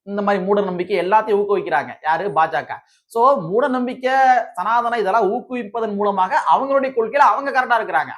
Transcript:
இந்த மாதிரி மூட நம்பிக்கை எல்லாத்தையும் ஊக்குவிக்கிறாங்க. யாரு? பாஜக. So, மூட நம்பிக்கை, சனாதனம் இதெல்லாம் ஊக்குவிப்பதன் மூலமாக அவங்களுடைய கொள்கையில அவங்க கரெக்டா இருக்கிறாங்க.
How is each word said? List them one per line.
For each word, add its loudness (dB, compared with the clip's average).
இந்த -6
மாதிரி 0
மூட 2
நம்பிக்கை -2
எல்லாத்தையும் 2
ஊக்குவிக்கிறாங்க. -2
யாரு? -2
பாஜக. -2
So, 2
மூட 0
நம்பிக்கை, -2
சனாதனம் 0
இதெல்லாம் 2
ஊக்குவிப்பதன் -6
மூலமாக 0
அவங்களுடைய 0
கொள்கையில -2
அவங்க 2
கரெக்டா 0
இருக்கிறாங்க. -2